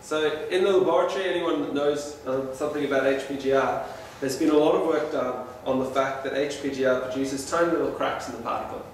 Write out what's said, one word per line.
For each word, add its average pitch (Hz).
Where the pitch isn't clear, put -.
So 151
in 185
the 196
laboratory, 180
anyone 170
that 139
knows, 143
um, 131
something 147
about 135
H 135
P 143
G 135
R, 127
there's 135
been 156
a 151
lot 156
of -
work 156
done 127
on 131
the 127
fact 135
that 135
H -
P 139
G 131
R 127
produces 135
tiny 165
little 143
cracks -
in -
the -
particle -